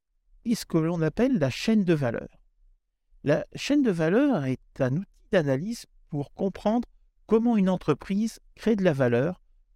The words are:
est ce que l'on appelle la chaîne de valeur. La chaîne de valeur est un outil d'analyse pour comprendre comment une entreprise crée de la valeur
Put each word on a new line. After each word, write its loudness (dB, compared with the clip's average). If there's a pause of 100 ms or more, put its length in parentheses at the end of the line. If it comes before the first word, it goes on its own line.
(440)
est -2
ce -6
que 0
l'on -2
appelle 0
la 0
chaîne 0
de 2
valeur. -2 (960)
La 0
chaîne 0
de 2
valeur 2
est -6
un 0
outil -10
d'analyse 0 (240)
pour -8
comprendre -2 (400)
comment 2
une 2
entreprise -2 (160)
crée 0
de 0
la 4
valeur 0 (360)